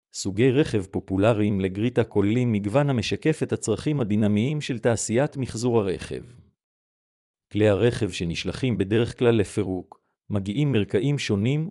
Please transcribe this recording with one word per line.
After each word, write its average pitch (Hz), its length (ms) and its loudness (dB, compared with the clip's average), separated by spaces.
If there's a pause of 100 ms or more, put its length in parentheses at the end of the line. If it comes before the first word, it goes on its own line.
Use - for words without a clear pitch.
(120)
סוגי 107 380 0
רכב 120 400 2
פופולריים 101 680 0
לגריטה 107 440 0
כוללים 113 480 0
מגוון 107 380 0
המשקף 123 520 -2
את - 100 -4
הצרכים 117 480 -2
הדינמיים 107 600 0
של 135 180 -4
תעשיית 123 580 0
מחזור 117 440 0
הרכב. 82 440 -4 (1300)
כלי 104 160 4
הרכב 104 420 2
שנשלחים 92 680 -4
בדרך 107 400 0
כלל 117 160 4
לפירוק, 95 680 -2 (300)
מגיעים 104 420 -2
מרקעים 113 460 0
שונים 131 520 -2